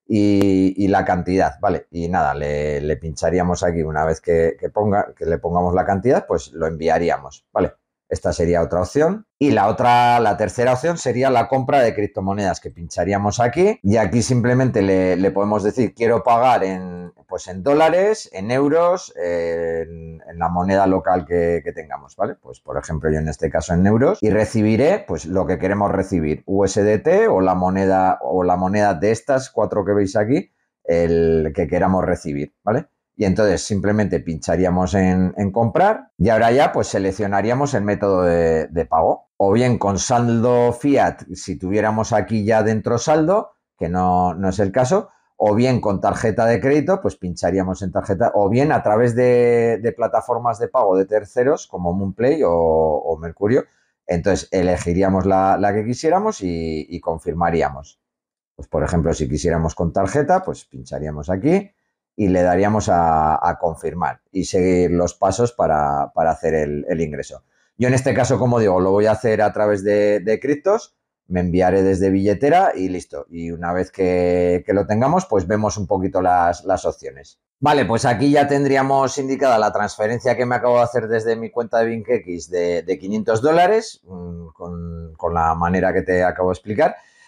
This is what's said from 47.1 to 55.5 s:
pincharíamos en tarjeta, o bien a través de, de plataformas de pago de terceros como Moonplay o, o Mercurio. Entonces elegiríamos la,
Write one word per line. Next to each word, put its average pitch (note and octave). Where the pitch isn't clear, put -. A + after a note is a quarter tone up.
pincharíamos F2+
en F#2+
tarjeta, F#2+
o G2+
bien C3+
a A#2+
través A2+
de, A#2+
de A2+
plataformas A#2
de A#2
pago G2+
de F#2+
terceros B2
como F2
Moonplay A2+
o, E2+
o D#2+
Mercurio. G2
Entonces F2
elegiríamos F#2
la, F#2+